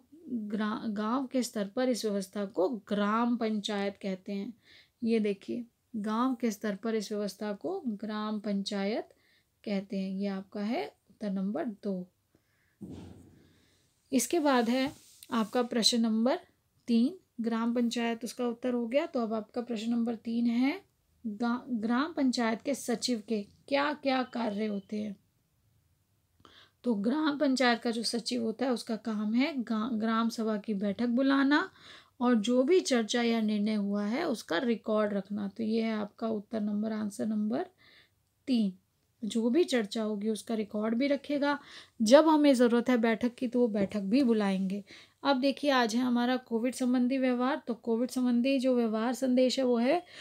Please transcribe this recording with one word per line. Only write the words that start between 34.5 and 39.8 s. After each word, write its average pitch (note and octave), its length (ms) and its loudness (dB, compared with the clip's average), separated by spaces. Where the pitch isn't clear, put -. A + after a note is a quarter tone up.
रिकॉर्ड G#3+ 560 0
रखना। G3+ 340 -4
तो A3+ 160 -8
ये A3 180 0
है A3+ 120 -2
आपका G#3+ 340 -6
उत्तर A3 340 -6
नंबर, G#3 300 -2
आंसर G#3+ 340 -6
नंबर A3 400 -2
तीन, A3 260 2
जो A3+ 260 0
भी D#4 140 4
चर्चा A3+ 400 -2